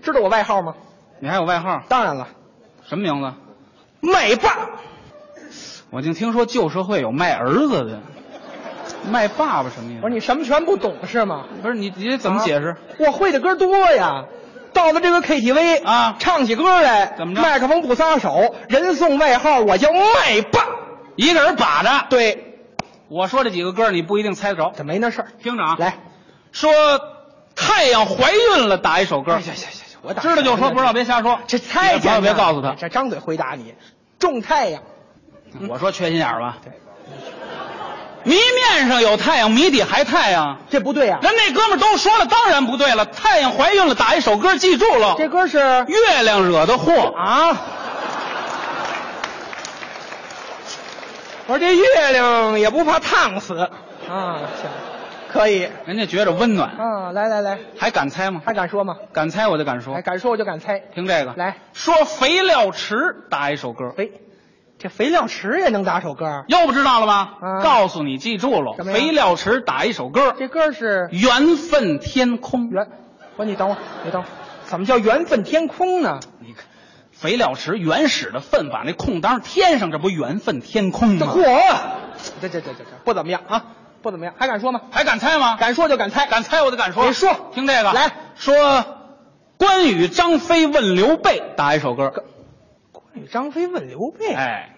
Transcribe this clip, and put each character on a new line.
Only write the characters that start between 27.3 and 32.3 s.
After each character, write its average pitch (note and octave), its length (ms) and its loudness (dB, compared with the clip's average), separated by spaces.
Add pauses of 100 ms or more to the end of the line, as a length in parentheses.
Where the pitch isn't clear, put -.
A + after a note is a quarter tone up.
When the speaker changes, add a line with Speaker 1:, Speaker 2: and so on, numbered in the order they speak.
Speaker 2:
太 G4 300 2
阳 A3+ 220 4
怀 B3+ 260 2
孕 G4+ 360 4
了， F#3+ 100 2
打 F3 220 2
一 G3 40 2
首 D#3+ 160 -2
歌。 D#3 120 0
Speaker 1:
哎， E3 80 0
行， D#3+ 120 -10
行， - 160 -12
行， - 180 -20
行， - 140 -20
我 - 140 -8
打 G3+ 80 -8
Speaker 2:
知 E4 120 2
道 D4+ 60 2
就 B3+ 160 2
说， B3+ 140 2
不 B3 80 0
知 C4 40 2
道 A#3+ 100 4
别 A#3+ 120 0
瞎 A#3+ 160 2
说。 A#3 240 2
Speaker 1:
这 A#3+ 140 -2
太 F4 400 2
简 G3+ 120 2
单 A3 40 4
了， G#3+ 60 4
Speaker 2:
别 G3+ 120 4